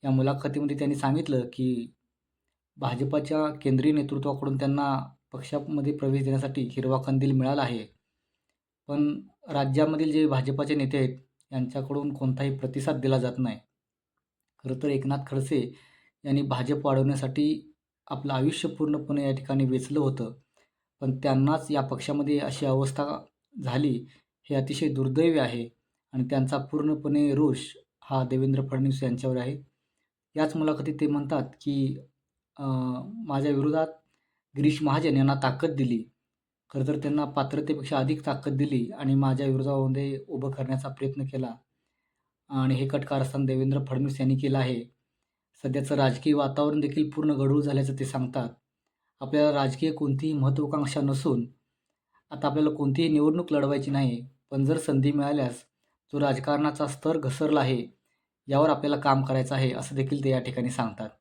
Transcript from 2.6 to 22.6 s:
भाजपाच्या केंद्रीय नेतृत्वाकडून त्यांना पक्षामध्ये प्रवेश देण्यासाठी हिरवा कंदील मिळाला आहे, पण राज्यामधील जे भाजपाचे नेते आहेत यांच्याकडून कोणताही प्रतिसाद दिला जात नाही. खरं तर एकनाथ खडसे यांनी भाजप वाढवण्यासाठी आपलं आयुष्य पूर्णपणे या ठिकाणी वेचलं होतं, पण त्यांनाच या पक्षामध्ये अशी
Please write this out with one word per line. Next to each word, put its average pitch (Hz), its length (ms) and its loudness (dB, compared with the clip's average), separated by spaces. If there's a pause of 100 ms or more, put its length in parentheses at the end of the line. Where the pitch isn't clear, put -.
भाजपाच्या 147 800 -2
केंद्रीय 135 360 2
नेतृत्वाकडून 139 640 -2
त्यांना 139 540 0 (220)
पक्षामध्ये 143 640 -4
प्रवेश 135 260 0
देण्यासाठी 135 380 0
हिरवा 127 400 0
कंदील 135 300 2
मिळाला 135 300 2
आहे, 117 240 -2 (1000)
पण 147 340 0 (260)
राज्यामधील 151 640 2
जे 156 160 4
भाजपाचे 139 480 0
नेते 139 220 0
आहेत 131 200 0 (340)
यांच्याकडून 135 600 -4
कोणताही 135 440 -2
प्रतिसाद 135 380 -2
दिला 131 240 2
जात 120 180 -2
नाही. 113 220 -2 (1040)
खरं 131 200 -6
तर 147 60 0
एकनाथ 139 280 0 (100)
खडसे 135 600 -4 (360)
यांनी 139 160 2
भाजप 135 440 -2
वाढवण्यासाठी 135 880 0 (340)
आपलं 139 260 -6
आयुष्य 139 360 0
पूर्णपणे 147 540 -2
या 135 120 0
ठिकाणी 135 300 0
वेचलं 131 340 0
होतं, 131 340 -2 (680)
पण 135 180 0
त्यांनाच 143 540 4
या 143 100 2
पक्षामध्ये 143 580 0
अशी 139 260 -4